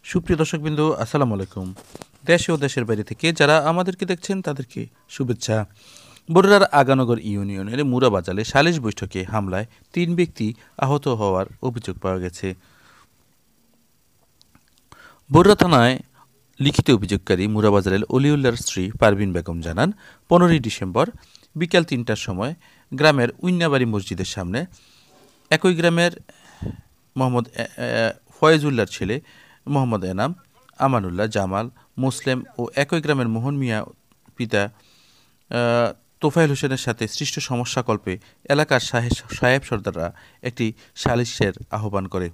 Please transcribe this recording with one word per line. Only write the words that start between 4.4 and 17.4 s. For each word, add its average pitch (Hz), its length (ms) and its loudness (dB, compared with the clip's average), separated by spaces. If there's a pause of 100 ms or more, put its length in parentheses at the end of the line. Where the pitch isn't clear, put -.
তাদেরকে 131 440 -8 (220)
শুভেচ্ছা। 117 580 -2 (680)
বরুড়ার 196 320 8
আগানগর 131 540 4
ইউনিয়নের 101 640 -4
মুরাবাজালে 113 600 0
সালিশ 156 360 2
বৈঠকে 101 440 -6
হামলায় 98 420 -4 (260)
তিন 170 240 -2
ব্যক্তি 120 380 -2 (240)
আহত 143 300 0
হওয়ার 98 380 0 (160)
অভিযোগ 120 360 -8
পাওয়া 95 200 -4
গেছে। 92 360 -8 (2750)
বরুড়া 180 240 8
থানায় 131 420 4 (640)
লিখিত 143 300 2
অভিযোগকারী 98 560 2